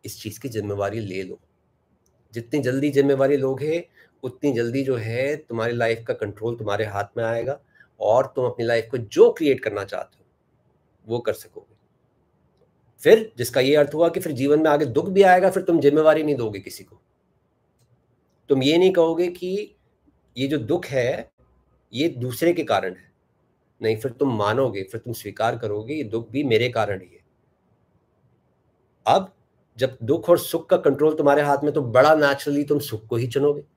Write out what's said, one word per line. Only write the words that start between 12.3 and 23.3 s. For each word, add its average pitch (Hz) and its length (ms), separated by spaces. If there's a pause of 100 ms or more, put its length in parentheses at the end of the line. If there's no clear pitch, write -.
फिर 220 360
जिसका 120 240
ये 139 140
अर्थ 147 180
हुआ 170 160
कि 165 100
फिर 160 120
जीवन 139 280
में 156 100
आगे 147 160
दुख 139 240
भी 190 120
आएगा, 185 280
फिर 180 140
तुम 170 160
जिम्मेवारी 156 440
नहीं 147 120
दोगे 110 240
किसी - 240
को। - 160 (1500)
तुम 131 140
ये 151 140
नहीं 185 160
कहोगे 165 340
कि 185 480 (640)
ये 135 100
जो 151 100
दुख 147 280
है 131 460 (640)
ये 139 160
दूसरे 127 440
के 170 100
कारण 95 320
है, - 160 (680)